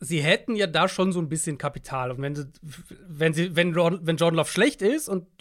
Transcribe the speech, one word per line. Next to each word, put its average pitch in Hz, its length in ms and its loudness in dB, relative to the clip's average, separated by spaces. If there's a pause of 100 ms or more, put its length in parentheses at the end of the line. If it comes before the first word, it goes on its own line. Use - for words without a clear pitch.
sie 156 220 -4
hätten 196 320 0
ja 202 120 0
da 165 220 2
schon 185 240 0
so 175 80 -2
ein 160 80 -2
bisschen 156 300 -4
Kapital. 131 520 -6
Und 127 120 -8
wenn 143 120 -4
sie, 143 120 -8 (600)
wenn 160 240 2
sie, 165 240 0
wenn 175 180 2
Ro-, 170 280 2
wenn 165 140 0
Jordan 165 200 2
Love 156 140 2
schlecht 214 320 2
ist 262 260 0
und 190 180 -4 (140)